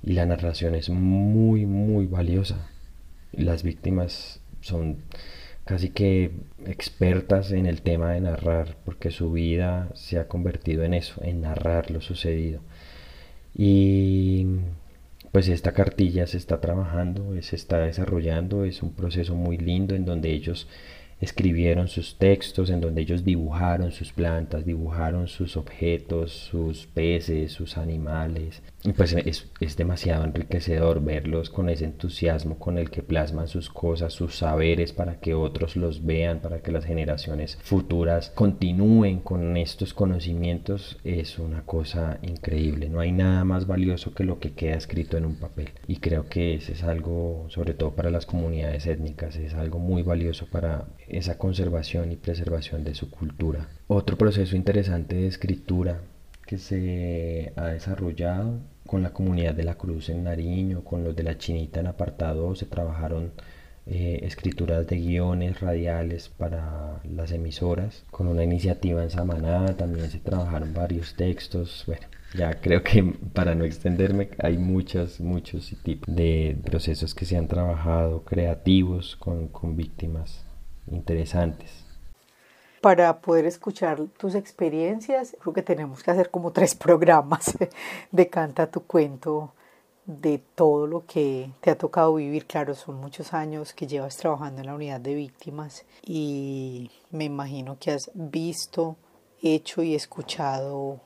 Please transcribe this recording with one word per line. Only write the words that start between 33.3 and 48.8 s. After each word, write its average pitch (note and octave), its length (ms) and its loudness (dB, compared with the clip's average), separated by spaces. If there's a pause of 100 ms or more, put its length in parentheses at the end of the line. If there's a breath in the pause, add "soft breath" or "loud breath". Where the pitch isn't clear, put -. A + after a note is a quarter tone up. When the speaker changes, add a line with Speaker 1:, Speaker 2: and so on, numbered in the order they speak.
Speaker 1:
sus D#2+ 220 -6
cosas, E2 440 -2
sus E2+ 240 -4
saberes, E2 540 2
para E2+ 280 -4
que E2 140 -2
otros D#2+ 440 -2
los D#2+ 280 -2
vean, E2 360 2
para E2+ 180 -6
que E2+ 120 -4
las E2 120 0
generaciones D#2 760 -2
futuras E2+ 720 2
continúen G2 880 6
con F2 360 -2
estos F2 380 -2
conocimientos. F2 1120 0
Es E2+ 340 -4
una D#2+ 220 -4
cosa D#2+ 600 -2
increíble. D#2 680 -2
No E2 100 -2
hay F2 140 2
nada F#2 320 6
más F#2 200 2
valioso F#2 480 0
que F#2+ 120 0
lo F2 140 0
que D2 120 -4
queda D#2+ 240 -2
escrito E2 420 -2
en D#2+ 80 0
un D#2+ 100 -2
papel. D#2 340 -8 (180)
Y F#2 100 -2
creo D#2+ 300 0
que E2+ 280 0
ese D#2 180 -8
es D#2+ 100 -6
algo, E2 640 -2
sobre E2 260 -4
todo D#2 180 -2
para E2+ 200 0
las E2+ 140 0
comunidades D#2 600 -2